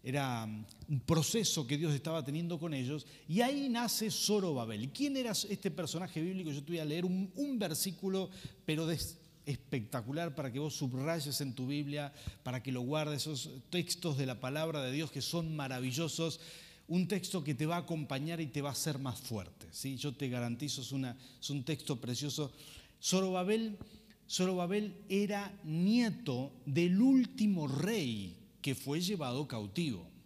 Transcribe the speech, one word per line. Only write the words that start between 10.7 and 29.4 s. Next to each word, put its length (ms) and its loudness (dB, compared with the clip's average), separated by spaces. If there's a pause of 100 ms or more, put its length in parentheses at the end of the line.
subrayes 680 -2
en 120 -2
tu 120 -4
Biblia, 480 -2 (300)
para 180 -2
que 100 -4
lo 100 0
guardes, 400 0
esos 280 -4 (200)
textos 480 0
de 80 2
la 140 -4
palabra 440 0
de 80 -2
Dios 200 -2
que 100 -4
son 340 -2
maravillosos, 840 -2 (480)
un 200 4
texto 360 0
que 120 0
te 100 0
va 120 2
a 20 2
acompañar 600 -2
y 60 -2
te 140 -2
va 80 0
a 40 -4
hacer 260 0
más 200 -2
fuerte, 520 -6
¿sí? 260 -6
Yo 160 -2
te 160 -2
garantizo, 520 -2
es 100 -8
una, 260 -2 (240)
es 80 -6
un 140 -2
texto 360 -2
precioso. 520 -2 (500)
Zorobabel, 800 2 (500)
Zorobabel 640 2 (160)
era 420 2 (120)
nieto 880 4 (160)
del 340 6
último 680 6
rey 680 0 (240)
que 140 2
fue 240 -2
llevado 480 0